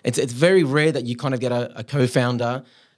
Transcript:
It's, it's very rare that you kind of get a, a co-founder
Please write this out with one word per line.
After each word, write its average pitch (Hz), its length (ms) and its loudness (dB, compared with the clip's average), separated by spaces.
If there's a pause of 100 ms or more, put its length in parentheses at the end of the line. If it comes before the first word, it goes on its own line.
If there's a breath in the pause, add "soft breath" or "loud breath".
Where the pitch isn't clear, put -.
It's, 123 160 -2
it's 120 140 -2
very 175 300 4
rare 151 280 2
that 135 140 -2
you 117 100 -4
kind 135 180 -4
of 127 60 -2
get 120 120 -2
a, 120 280 -4
a 110 40 -10
co-founder 123 800 0 (340 soft breath)